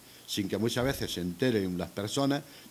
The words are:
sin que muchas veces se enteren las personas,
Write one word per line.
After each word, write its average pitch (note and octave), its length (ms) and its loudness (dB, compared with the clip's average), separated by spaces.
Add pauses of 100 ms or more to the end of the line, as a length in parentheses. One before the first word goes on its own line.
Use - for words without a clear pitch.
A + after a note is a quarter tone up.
(260)
sin G2 220 -2
que - 80 0
muchas A#2 280 2
veces B2+ 280 0
se - 80 -4
enteren F#2 560 2
las F2 140 -2
personas, C#3 520 0 (280)